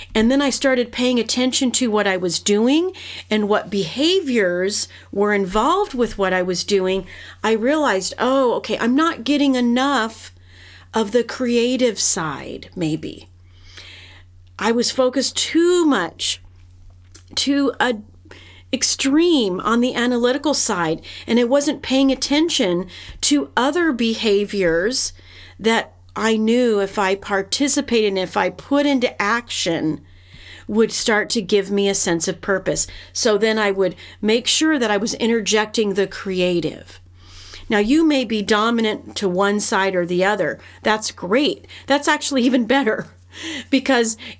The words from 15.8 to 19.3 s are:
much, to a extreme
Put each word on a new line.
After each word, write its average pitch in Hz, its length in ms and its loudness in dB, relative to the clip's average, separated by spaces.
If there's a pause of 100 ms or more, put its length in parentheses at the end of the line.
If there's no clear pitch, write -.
much, - 560 -2 (960)
to 277 460 0
a 240 160 0 (760)
extreme 269 880 2